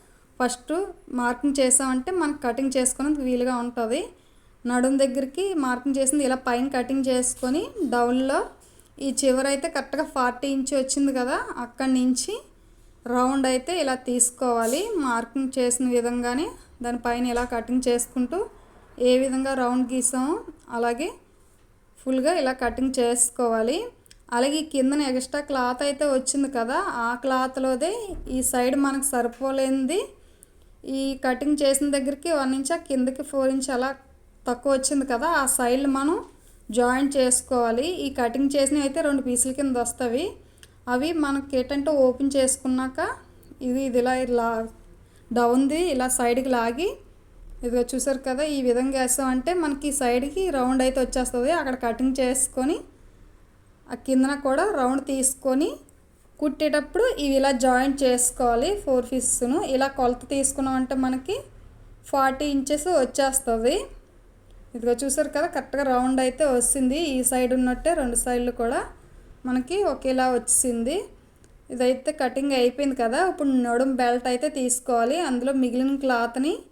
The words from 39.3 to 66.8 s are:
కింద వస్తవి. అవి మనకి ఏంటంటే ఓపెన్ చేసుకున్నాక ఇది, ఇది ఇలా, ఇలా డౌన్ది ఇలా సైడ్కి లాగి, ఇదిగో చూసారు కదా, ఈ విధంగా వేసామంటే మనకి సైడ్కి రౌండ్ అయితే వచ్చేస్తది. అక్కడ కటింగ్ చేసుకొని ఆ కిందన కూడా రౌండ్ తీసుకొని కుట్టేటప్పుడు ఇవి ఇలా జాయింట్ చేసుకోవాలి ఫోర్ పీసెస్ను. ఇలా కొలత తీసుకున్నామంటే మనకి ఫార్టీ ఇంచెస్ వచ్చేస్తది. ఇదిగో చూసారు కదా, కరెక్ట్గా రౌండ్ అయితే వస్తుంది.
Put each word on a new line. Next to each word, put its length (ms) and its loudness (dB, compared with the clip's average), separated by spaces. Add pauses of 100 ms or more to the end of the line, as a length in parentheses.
కింద 240 -2
వస్తవి. 420 -2 (720)
అవి 160 0 (140)
మనకి 360 -2
ఏంటంటే 320 -2 (140)
ఓపెన్ 300 2
చేసుకున్నాక 640 0 (680)
ఇది, 220 0
ఇది 120 2
ఇలా, 120 2 (100)
ఇలా 240 0 (920)
డౌన్ది 440 4 (120)
ఇలా 140 0 (100)
సైడ్కి 380 2
లాగి, 340 0 (760)
ఇదిగో 180 0 (100)
చూసారు 360 -2
కదా, 140 -2 (120)
ఈ 20 -2 (120)
విధంగా 340 0
వేసామంటే 500 0 (120)
మనకి 260 -2 (100)
సైడ్కి 440 0 (120)
రౌండ్ 300 2
అయితే 180 0
వచ్చేస్తది. 540 0
అక్కడ 160 -2 (100)
కటింగ్ 380 0
చేసుకొని 560 0 (1120)
ఆ 180 -10
కిందన 240 4 (160)
కూడా 180 2 (140)
రౌండ్ 320 0
తీసుకొని 580 0 (680)
కుట్టేటప్పుడు 680 0 (160)
ఇవి 100 2 (100)
ఇలా 100 4 (140)
జాయింట్ 300 2 (100)
చేసుకోవాలి 640 2 (120)
ఫోర్ 300 0
పీసెస్ను. 480 0 (160)
ఇలా 120 2 (120)
కొలత 220 0 (120)
తీసుకున్నామంటే 640 -2 (100)
మనకి 300 -4 (760)
ఫార్టీ 340 2 (120)
ఇంచెస్ 340 0 (100)
వచ్చేస్తది. 800 0 (960)
ఇదిగో 240 0
చూసారు 360 0
కదా, 180 0
కరెక్ట్గా 360 -4
రౌండ్ 340 2
అయితే 280 0
వస్తుంది. 480 2 (140)